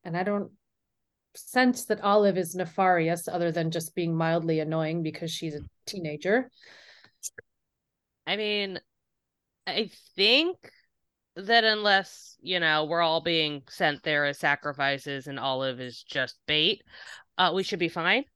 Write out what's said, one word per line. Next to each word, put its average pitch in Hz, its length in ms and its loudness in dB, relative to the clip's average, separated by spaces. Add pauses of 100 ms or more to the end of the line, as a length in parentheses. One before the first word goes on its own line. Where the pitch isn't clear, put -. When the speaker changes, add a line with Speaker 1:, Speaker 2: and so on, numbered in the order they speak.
Speaker 1:
and 170 120 -6
I 185 60 0
don't 202 280 -2 (840)
sense 247 520 2
that 208 140 -2
Olive 202 380 4
is 170 160 -4
nefarious, 175 760 2
other 175 240 0
than 165 180 0
just 165 240 -6
being 170 220 0
mildly 165 440 2
annoying 160 420 -2
because 160 280 -6
she's 160 240 -8
a 147 60 -10 (260)
teenager. 180 640 -2 (1800)
Speaker 2:
I 185 100 -2
mean, 208 440 -4 (840)
I 185 240 -4 (260)
think 269 400 2 (800)
that 220 260 2
unless, 208 760 0
you 180 180 -4
know, 156 260 2
we're 165 160 0
all 160 200 2
being 151 480 -2
sent 151 340 0
there 147 220 0
as 143 140 -2
sacrifices 139 920 -2
and 139 100 -8
Olive 131 420 -4
is 123 220 -12
just - 340 -4 (100)
bait, 156 360 2 (540)
uh, 180 180 4
we 190 80 0
should 180 160 -4
be 170 100 0
fine. 185 360 0 (120)